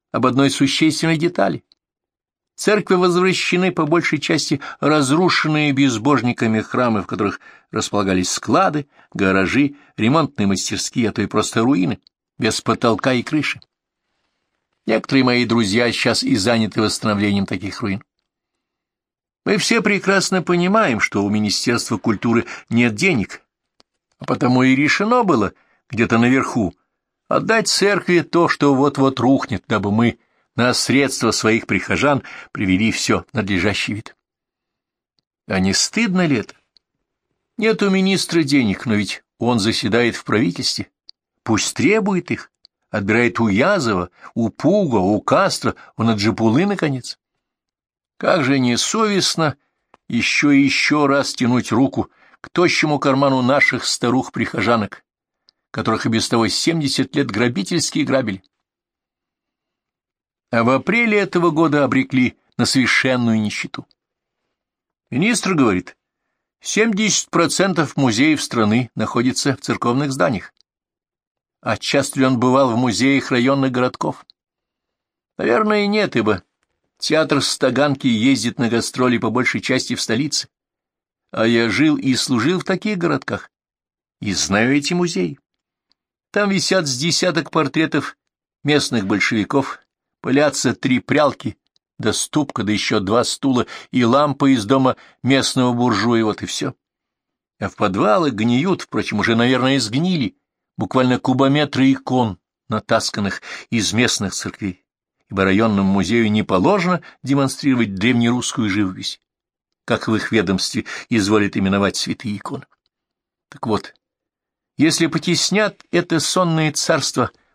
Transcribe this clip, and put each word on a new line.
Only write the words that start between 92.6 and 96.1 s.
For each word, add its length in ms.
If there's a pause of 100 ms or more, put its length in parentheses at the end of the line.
да 80
ещё 280
два 240
стула, 420 (240)
и 140
лампа 480
из 120
дома 320 (260)
местного 500
буржуя, 520